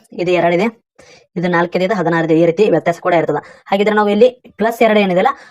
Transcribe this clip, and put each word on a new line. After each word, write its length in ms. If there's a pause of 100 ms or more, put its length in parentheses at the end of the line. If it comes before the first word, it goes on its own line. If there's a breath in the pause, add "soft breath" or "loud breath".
(120)
ಇದು 200
ಎರಡಿದೆ, 540 (500 soft breath)
ಇದು 120
ನಾಲ್ಕಿದೆ, 380
ಇದು 80
ಹದಿನಾರಿದೆ, 460
ಈ 60
ರೀತಿ 240
ವ್ಯತ್ಯಾಸ 300
ಕೂಡ 140
ಇರ್ತದೆ. 520
ಹಾಗಿದ್ರೆ 300
ನಾವು 140
ಇಲ್ಲಿ 200
ಪ್ಲಸ್ 540
ಎರಡು 160
ಏನಿದೆಲ್ಲ 280 (240 loud breath)